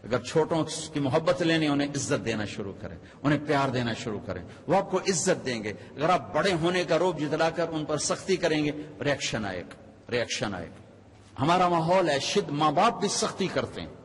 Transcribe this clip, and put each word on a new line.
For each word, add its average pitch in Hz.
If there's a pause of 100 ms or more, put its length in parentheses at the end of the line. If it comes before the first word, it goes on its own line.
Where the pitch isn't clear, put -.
अगर 113
छोटों 156
की -
मोहब्बत 160
लेनी, 165
उन्हें 143
इज्जत 139
देना 107
शुरू 101
करें, - (260)
उन्हें 147
प्यार 139
देना 120
शुरू 107
करें, 90 (260)
वो 170
आपको 190
इज्जत 175
देंगे। 113
अगर 139
आप 143
बड़े 180
होने 175
का 165
रौब 170
जितलाकर 160
उन 156
पर 151
सख्ती 180
करेंगे, 156 (320)
reaction 131
आएगा, 90 (320)
reaction 113
आएगा। 82 (560)
हमारा 175
माहौल 170
है 139
शिद, 170
माँ 151
बाप 196
भी 202
सख्ती 190
करते 113
हैं। 78 (120)